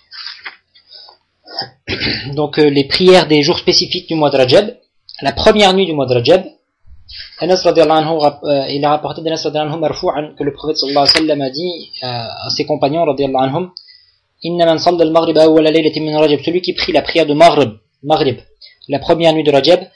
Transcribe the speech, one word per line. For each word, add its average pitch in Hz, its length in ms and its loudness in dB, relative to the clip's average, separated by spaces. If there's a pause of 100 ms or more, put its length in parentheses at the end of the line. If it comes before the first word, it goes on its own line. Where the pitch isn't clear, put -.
(1900)
<clears throat> - 460 -8
Donc, 147 240 -4
euh, 151 120 4
les 139 160 2
prières 180 420 4
des 151 160 2
jours 170 160 0
spécifiques 180 480 -2
du 165 80 -4
mois 147 160 0
de 139 60 0
Rajab. 147 380 2 (460)
La 139 120 -4
première 208 420 4
nuit 190 100 2
du 165 80 -4
mois 139 140 -2
de 127 80 0
Rajab, 151 300 0 (920)
Anas 180 240 0
radiyallahu 156 420 2
anhu, 160 120 -2
rap-, 147 260 0
euh, 139 260 0
il 143 160 -4
a 147 40 2
rapporté 147 320 -4
d'Anas 160 220 -4
radiyallahu 151 300 -4
anhu 165 80 -8
marfu'an 151 540 -4
que - 80 -6
le 139 100 -2
prophète 156 240 -6
sallallahu 139 260 0
alayhi 135 100 2
wa 175 140 0
sallam 147 140 0
a 135 100 -4
dit, 165 400 -10 (120)
euh, 120 440 -10
à - 20 -6
ses 143 160 -4
compagnons 151 400 0
radiyallahu 131 380 0
anhum, 170 280 -4 (720)
إن 170 220 0
من 160 100 2
صلى 170 260 0
المغرب 160 340 2
أول 160 260 6
ليلة 156 380 0
من 151 140 -4
رجب، 151 260 2
celui 175 200 -2
qui 180 120 -6
prie - 180 -6
la 143 100 -10
prière 156 240 -2
de 147 80 0
Maghrib, 147 380 4 (320)
Maghrib, 143 340 0 (520)
la 139 100 -4
première 165 340 2
nuit 156 100 0
de 147 80 2
Rajab, 143 280 4 (160)